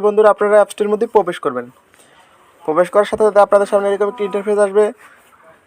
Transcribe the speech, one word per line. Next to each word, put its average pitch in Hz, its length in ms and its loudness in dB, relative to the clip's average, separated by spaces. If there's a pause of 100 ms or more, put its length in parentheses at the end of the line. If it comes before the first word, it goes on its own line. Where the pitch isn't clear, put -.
বন্ধুরা 208 280 4
আপনারা 208 260 0
অ্যাপসটির 202 320 -2
মধ্যে 214 140 -2
প্রবেশ 180 380 -2
করবেন। 123 220 -8 (1000)
প্রবেশ 170 260 0
করার 202 200 2
সাথে 214 140 -2
সাথে 208 160 2
আপনাদের 202 300 2
সামনে 202 180 0
এরকম 202 200 -2
একটি 202 160 -8
ইন্টারফেস 202 340 -4
আসবে। 202 260 2 (840)